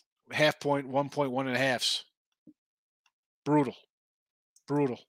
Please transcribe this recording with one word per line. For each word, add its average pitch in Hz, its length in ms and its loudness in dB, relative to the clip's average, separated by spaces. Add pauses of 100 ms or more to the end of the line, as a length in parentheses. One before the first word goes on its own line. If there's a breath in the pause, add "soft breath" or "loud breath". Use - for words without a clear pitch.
(320)
half 151 280 2
point, 139 280 -2
one 135 220 -2
point, 143 220 -2
one 131 160 -4
and 123 80 -2
a 123 40 0
halfs. 131 460 0 (1400)
Brutal. 143 300 2 (920)
Brutal. 143 420 -2